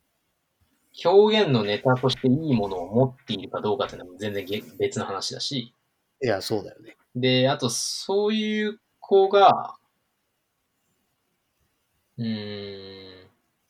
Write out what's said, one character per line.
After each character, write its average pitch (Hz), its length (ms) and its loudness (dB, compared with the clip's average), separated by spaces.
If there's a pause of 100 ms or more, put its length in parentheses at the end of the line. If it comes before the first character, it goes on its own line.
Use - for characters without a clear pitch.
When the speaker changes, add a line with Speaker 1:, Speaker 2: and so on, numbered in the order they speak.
(1120)
Speaker 1:
表 214 320 6
現 160 80 0
の 117 120 4
ネ 104 160 0
タ 131 160 2
と 127 140 0
し - 80 -2
て 131 120 0
い 151 220 2
い 127 40 2
も 101 140 0
の 92 100 -6
を 90 160 -6
持 131 120 4
っ 127 80 -6 (120)
て 110 80 -6
い - 20 -4
る 92 140 -12
か 92 100 -6
ど 101 140 -2
う 98 40 -2
か 98 60 -2
っ - 40 -4
て 95 80 -16
い - 40 -14
う 90 40 -16
の 90 60 -20
も 87 60 -20
全 104 160 -6
然 98 140 -6
げ-、 107 160 -6 (160)
別 101 200 -2
の 101 60 -4
話 95 300 -8
だ - 60 -10
し。 127 340 -8 (480)
Speaker 2:
い 131 40 -2
や、 101 140 0
そ 107 200 -4
う 90 40 -10
だ - 100 -18
よ - 60 -20
ね。 - 160 -20 (180)
Speaker 1:
で、 127 360 2
あ 143 80 -2
と 127 100 -2
そ - 600 -4
う 220 60 -2
い 214 320 -2
う 214 140 -8 (180)
子 196 300 4
が、 196 480 4 (2500)
う 123 40 -6
ー 98 1040 -10
ん、 95 40 -20 (420)